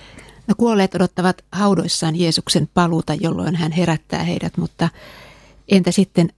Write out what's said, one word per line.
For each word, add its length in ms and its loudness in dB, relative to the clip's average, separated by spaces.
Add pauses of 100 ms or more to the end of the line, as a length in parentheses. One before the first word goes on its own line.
(480)
No, 100 2
kuolleet 380 0
odottavat 460 -2 (100)
haudoissaan 640 0
Jeesuksen 580 0
paluuta, 400 0
jolloin 420 -2
hän 160 -2
herättää 520 -2
heidät, 340 -6
mutta 320 -2 (800)
entä 220 4
sitten 460 2